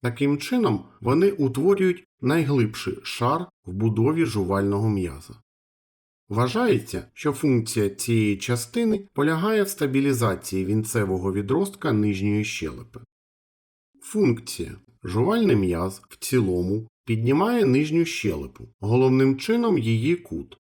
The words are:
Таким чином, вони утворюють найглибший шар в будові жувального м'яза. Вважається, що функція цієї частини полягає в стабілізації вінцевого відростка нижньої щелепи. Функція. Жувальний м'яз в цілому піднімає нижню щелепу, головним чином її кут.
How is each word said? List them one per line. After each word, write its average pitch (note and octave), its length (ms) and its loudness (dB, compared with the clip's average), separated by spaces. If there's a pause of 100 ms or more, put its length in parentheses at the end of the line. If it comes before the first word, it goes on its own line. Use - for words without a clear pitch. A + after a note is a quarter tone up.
Таким C#3+ 360 0
чином, E3 460 0 (160)
вони D3+ 300 4
утворюють F3+ 760 0 (160)
найглибший C3 840 0
шар D3 440 -2 (180)
в F#2 80 -12
будові A2+ 520 2
жувального G2+ 640 0
м'яза. F2 460 -4 (960)
Вважається, B2 720 0 (100)
що D3 180 -2
функція A2+ 580 0
цієї G#2+ 460 0
частини G3 760 -2
полягає E3 500 0
в F#3+ 60 0
стабілізації B2 960 -2
вінцевого G2 680 -2
відростка A2+ 600 -2
нижньої G#2 520 0
щелепи. - 560 -10 (1000)
Функція. - 760 -2 (280)
Жувальний D3 520 2
м'яз F#2 520 -2
в - 80 -20
цілому G2 720 -2 (180)
піднімає D3+ 580 2
нижню D3+ 400 2
щелепу, D#2+ 640 -6 (120)
головним C3 580 4
чином A3+ 400 0
її A#2 380 0
кут. - 440 -12